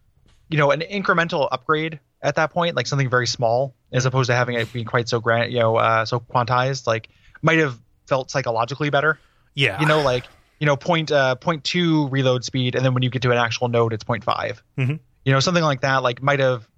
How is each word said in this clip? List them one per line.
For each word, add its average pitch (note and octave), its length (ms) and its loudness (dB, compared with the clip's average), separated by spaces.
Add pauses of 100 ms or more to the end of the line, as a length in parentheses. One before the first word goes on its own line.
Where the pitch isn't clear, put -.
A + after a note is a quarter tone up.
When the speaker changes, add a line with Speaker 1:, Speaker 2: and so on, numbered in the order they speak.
(500)
Speaker 1:
you D#3 80 -2
know, C#3+ 140 4
an C#3 100 0
incremental E3+ 720 0
upgrade D#3 480 -2 (220)
at C#3+ 140 -2
that D#3+ 160 0
point, E3+ 240 -2
like, B2 120 -2
something C#3 220 0
very A#2+ 180 2
small, B2 480 -2 (160)
as C3 120 0
Speaker 2:
Mm-hmm. C#3 40 0
Speaker 1:
opposed C3 220 0
to A#2+ 60 2
having B2 200 0
it A2+ 180 -4
being A#2 120 -8
quite A#2+ 240 -2
so A#2+ 100 0
grand, A#2 320 0
you A#2+ 80 0
know, A2+ 160 2
uh, A2+ 300 2
so A#2+ 140 -4
quantized, B2+ 680 -2
like, A2+ 220 -4 (320)
might D#3+ 180 4
have C3+ 180 0 (300)
felt C3 240 -2
psychologically B2+ 580 -2
better. C#3+ 300 0 (340)
Speaker 2:
Yeah. B2 280 0
Speaker 1:
You D#3 40 2
know, D3+ 160 4
like, B2 240 0 (340)
you D3+ 60 -2
know, D3 120 4
point, D#3+ 340 -2
uh, C3+ 240 2
point D#3+ 280 -4
two D#3+ 440 0
reload B2+ 380 0
speed, B2+ 300 -2
and B2+ 100 0
then C3 80 2
when B2+ 100 0
you B2+ 60 0
get B2 140 -4
to B2+ 80 2
an A#2+ 60 2
actual A#2 300 0
node, A#2 260 2
it's G#2+ 100 -8
point A2+ 200 -4
five. - 400 -4 (140)
Speaker 2:
Mm-hmm. C3+ 180 -2 (300)
Speaker 1:
You C3+ 80 4
know, C3+ 80 4
something F3 220 2
like C#3+ 180 0
that, C3+ 220 0
like, B2 200 -2
might C#3+ 160 2
have B2+ 280 0 (100)